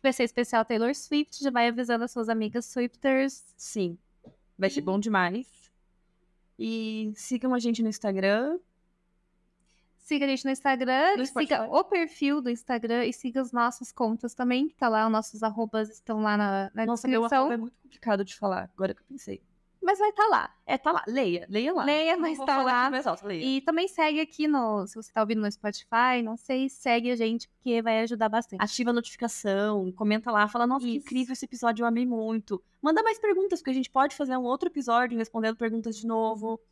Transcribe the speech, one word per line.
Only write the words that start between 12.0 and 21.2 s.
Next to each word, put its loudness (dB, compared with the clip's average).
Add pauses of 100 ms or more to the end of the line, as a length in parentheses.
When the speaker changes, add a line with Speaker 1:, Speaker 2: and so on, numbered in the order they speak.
Speaker 1:
do -2
Instagram -2
e -2
siga -4
as -4
nossas -2
contas -2
também, 0
que -8
tá -2
lá, 2
os 2
nossos -2
arrobas -2
estão -6
lá 2
na, 0
na -2
Speaker 2:
Nossa, -2
meu 4
Speaker 1:
descrição. 2
Speaker 2:
arroba 2
é -2
muito -6
complicado -2
de -8
falar, -4
agora -2
que -10
eu -20
pensei. -12 (400)
Speaker 1:
Mas 2
vai 4
tá 4
lá. 2 (120)
Speaker 2:
É, 0
tá 0
lá. 0
Leia, 0